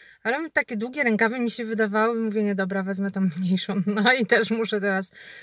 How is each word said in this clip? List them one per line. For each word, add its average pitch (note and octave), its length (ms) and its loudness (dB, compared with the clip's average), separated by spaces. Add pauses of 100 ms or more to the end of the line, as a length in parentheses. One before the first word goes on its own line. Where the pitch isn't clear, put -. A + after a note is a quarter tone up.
(220)
Ale D4 280 -2
takie C#4 260 -2
długie B3+ 280 -2
rękawy A3+ 360 2
mi A#3 100 0
się A#3+ 140 -6
wydawały, A3 560 0
mówię, G#3+ 220 0
nie, G3+ 120 0
dobra, F#3+ 280 -2
wezmę G3 280 -2
tą G3 100 -2 (180)
mniejszą. F#3 480 0
<laughs> - 0 -
No G#3 260 4
i B3+ 140 2
też A3+ 240 4
muszę A3 300 0
teraz F#3+ 300 -2 (320)